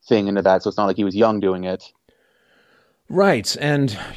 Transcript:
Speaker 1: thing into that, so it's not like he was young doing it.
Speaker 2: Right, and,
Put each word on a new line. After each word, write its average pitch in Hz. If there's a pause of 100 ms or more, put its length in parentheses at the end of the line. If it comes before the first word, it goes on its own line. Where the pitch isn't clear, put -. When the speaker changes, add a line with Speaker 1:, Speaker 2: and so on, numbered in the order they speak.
Speaker 1:
thing 104
into 98
that, 92
so 107
it's -
not 104
like 95
he 104
was 95
young 107
doing 92
it. 92 (1160)
Speaker 2:
Right, 175
and, 143 (200)